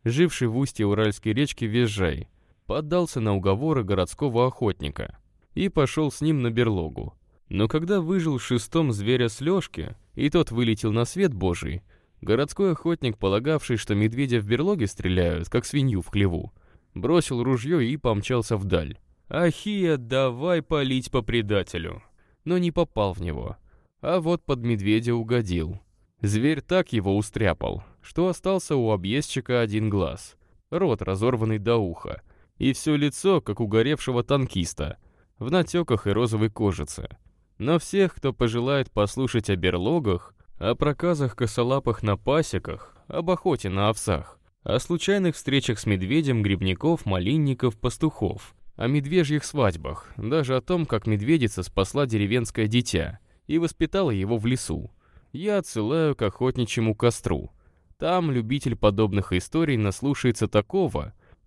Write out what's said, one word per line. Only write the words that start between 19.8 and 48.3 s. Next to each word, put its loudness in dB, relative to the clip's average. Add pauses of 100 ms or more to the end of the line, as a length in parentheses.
давай 0
палить -2
по 0
предателю!» -2 (420)
Но 0
не 0
попал 0
в -8
него. -6 (460)
А 0
вот -2
под -2
медведя 2
угодил. -2 (400)
Зверь 2
так 0
его 2
устряпал, 0 (200)
что -2
остался -2
у 2
объездчика 0
один 0
глаз, -2 (320)
рот 0
разорванный 0
до 0
уха, -4 (380)
и 2
всё 0
лицо, 2
как -4
у -2
горевшего 2
танкиста, -2 (400)
в -6
натёках 0
и 2
розовой 2
кожице. -2 (400)
Но 0
всех, 0
кто -2
пожелает 0
послушать 0
о 2
берлогах, 0 (240)
о 0
проказах 0
косолапых -2
на 2
пасеках, -4 (140)
об -2
охоте 0
на 2
овсах, -2 (260)
о 0
случайных 0
встречах 0
с -8
медведем 2
грибников, 0
малинников, 0
пастухов, -4 (220)